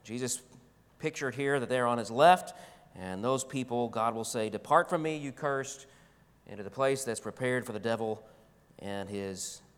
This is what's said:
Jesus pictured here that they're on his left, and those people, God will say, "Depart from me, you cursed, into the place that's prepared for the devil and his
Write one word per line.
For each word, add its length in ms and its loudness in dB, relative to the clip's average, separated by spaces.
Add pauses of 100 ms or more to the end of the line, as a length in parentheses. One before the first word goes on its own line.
Jesus 380 -4 (560)
pictured 360 -4
here 240 2
that 100 -2
they're 180 2
on 120 4
his 120 -4
left, 440 8 (400)
and 300 -6
those 200 2
people, 440 -2
God 260 0
will 100 -4
say, 260 -2
"Depart 400 2
from 120 0
me, 140 -2
you 160 -6
cursed, 540 -4 (600)
into 180 -12
the 60 -8
place 340 2
that's 160 -2
prepared 440 -2
for 80 -8
the 60 -4
devil 440 -2 (580)
and 280 -6
his 540 -6 (160)